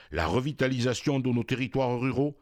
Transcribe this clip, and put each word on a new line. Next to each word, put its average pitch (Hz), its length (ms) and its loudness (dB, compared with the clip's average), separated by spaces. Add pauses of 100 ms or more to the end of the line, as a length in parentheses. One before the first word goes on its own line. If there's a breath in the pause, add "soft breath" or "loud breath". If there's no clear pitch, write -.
(100)
La 80 160 0
revitalisation 131 920 0
de 127 100 0
nos 120 140 0
territoires 123 560 -2
ruraux 135 420 0